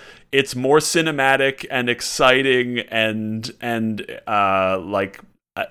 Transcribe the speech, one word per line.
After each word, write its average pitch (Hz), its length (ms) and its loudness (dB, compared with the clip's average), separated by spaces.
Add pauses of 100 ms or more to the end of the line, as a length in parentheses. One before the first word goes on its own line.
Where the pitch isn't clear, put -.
(320)
It's 135 240 0
more 135 220 4
cinematic 139 920 2
and 123 200 -2
exciting 127 920 2
and, 110 800 -4
and, 113 640 -4
uh, 95 560 2
like, 98 380 -4 (380)
uh, - 140 -4